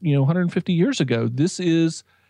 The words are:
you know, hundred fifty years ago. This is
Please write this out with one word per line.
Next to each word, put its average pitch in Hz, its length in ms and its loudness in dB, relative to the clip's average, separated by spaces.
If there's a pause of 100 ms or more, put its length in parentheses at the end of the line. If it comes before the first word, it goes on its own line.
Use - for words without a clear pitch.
you 151 140 0
know, 139 120 2
hundred 175 260 0
fifty 185 200 -2
years 196 280 2
ago. 117 320 0
This 147 280 -2
is 165 440 0 (240)